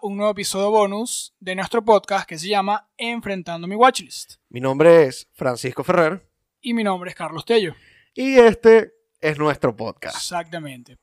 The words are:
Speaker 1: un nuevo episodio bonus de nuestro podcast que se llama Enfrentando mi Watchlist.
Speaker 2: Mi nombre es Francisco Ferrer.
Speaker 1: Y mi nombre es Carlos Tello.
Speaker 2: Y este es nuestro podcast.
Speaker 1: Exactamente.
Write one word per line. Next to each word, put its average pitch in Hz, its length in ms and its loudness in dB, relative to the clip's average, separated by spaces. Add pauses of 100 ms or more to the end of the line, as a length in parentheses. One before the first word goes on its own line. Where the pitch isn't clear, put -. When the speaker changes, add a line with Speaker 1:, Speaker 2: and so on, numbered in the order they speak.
Speaker 1:
un 202 140 -8
nuevo 208 160 -2
episodio 196 360 -4
bonus 214 720 -2
de 185 160 -8
nuestro 202 280 -4
podcast 202 460 2
que 165 80 -14
se 160 100 -10
llama 202 480 -2
Enfrentando 196 720 -8
mi 185 80 -8
Watchlist. - 640 0 (140)
Speaker 2:
Mi 120 100 -12
nombre 147 460 6
es - 280 -8
Francisco 131 500 -6
Ferrer. 175 440 -2 (340)
Speaker 1:
Y 233 140 -6
mi 226 80 -2
nombre 180 260 -6
es 175 60 -18
Carlos 160 280 -12
Tello. 208 300 0 (400)
Speaker 2:
Y 262 240 -2
este 226 560 6 (260)
es 151 200 -4
nuestro 143 360 -2
podcast. 107 400 -12
Speaker 1:
Exactamente. 156 880 -12